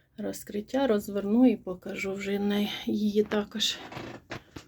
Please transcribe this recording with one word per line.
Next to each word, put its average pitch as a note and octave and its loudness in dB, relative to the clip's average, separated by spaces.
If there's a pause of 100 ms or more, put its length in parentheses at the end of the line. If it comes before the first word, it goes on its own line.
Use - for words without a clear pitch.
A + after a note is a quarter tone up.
(180)
розкриття, G#3 -4
розверну G#3 4
і A3+ 8
покажу F#3+ -6
вже G3+ -2
не-, G3+ 2 (160)
її G#3+ 2
також. G#3+ -2 (920)